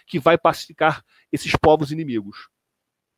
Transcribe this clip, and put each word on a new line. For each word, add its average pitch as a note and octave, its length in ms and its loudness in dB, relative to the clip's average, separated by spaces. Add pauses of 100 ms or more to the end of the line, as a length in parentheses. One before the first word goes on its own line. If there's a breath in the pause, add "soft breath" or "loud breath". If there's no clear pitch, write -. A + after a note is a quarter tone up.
que - 140 -6
vai E3 180 4
pacificar - 680 -2 (260)
esses D#3 240 -6
povos D#3 380 2
inimigos. A#2+ 560 -8 (680)